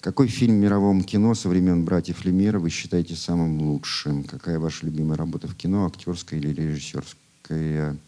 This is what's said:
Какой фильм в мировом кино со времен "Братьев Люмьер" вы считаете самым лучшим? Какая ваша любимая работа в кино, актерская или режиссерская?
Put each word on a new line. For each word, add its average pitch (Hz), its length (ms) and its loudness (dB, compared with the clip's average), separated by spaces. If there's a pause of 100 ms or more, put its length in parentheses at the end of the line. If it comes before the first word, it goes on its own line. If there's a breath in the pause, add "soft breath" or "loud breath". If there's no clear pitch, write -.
Какой 123 260 2
фильм 113 300 4
в 101 40 6
мировом 101 420 4
кино 107 320 2
со 101 140 -2
времен 90 360 4
"Братьев 85 400 -2
Люмьер" 98 340 2
вы 82 100 0
считаете 85 460 -2
самым 82 460 0
лучшим? 73 640 -4
Какая 82 360 -6
ваша 80 260 -4
любимая 78 320 -2
работа 80 300 -6
в - 80 -10
кино, 95 320 0
актерская - 520 -6
или 73 140 -2
режиссерская? 76 1400 -6 (100)